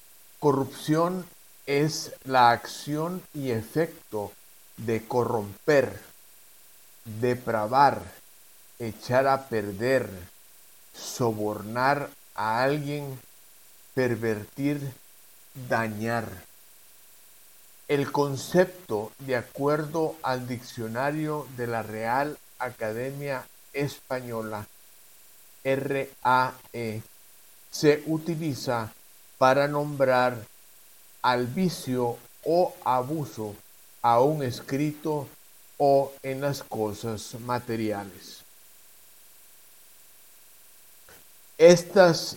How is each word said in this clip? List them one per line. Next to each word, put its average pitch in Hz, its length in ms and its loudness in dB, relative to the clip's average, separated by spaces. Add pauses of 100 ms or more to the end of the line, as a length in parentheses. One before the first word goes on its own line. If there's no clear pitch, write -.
(380)
Corrupción 156 880 0 (400)
es 147 460 -2 (120)
la 123 280 6
acción 156 680 -6 (120)
y 139 160 -4
efecto 113 840 -4 (440)
de 113 300 -4
corromper, 117 920 0 (1040)
depravar, 117 1000 2 (760)
echar 123 480 0
a 135 180 2
perder, 110 640 0 (840)
sobornar 113 1160 -2 (240)
a 110 300 0
alguien, 143 560 -4 (760)
pervertir, 123 960 -2 (760)
dañar. 113 580 -2 (1600)
El 139 240 0
concepto, 143 1080 0
de 131 160 -2
acuerdo 147 880 -2
al 127 240 -2
diccionario 131 1000 -4 (100)
de 120 120 -4
la 113 160 -4
Real 117 520 -2 (220)
Academia 127 880 -6 (260)
Española, 120 920 -6 (960)
R 135 480 -2 (140)
A 127 280 4 (200)
E, 113 280 -6 (720)
se 147 360 4
utiliza 156 840 -4 (460)
para 135 300 6
nombrar 127 800 2 (760)
al 123 240 2
vicio 127 720 -2 (240)
o 175 320 2 (100)
abuso, 123 720 -4 (520)
a 117 140 6
un 147 220 4
escrito 147 840 -4 (520)
o 139 340 4 (100)
en 135 200 -6
las 139 200 -2
cosas 110 800 -6
materiales. 113 1000 -6 (3250)
Estas 175 800 8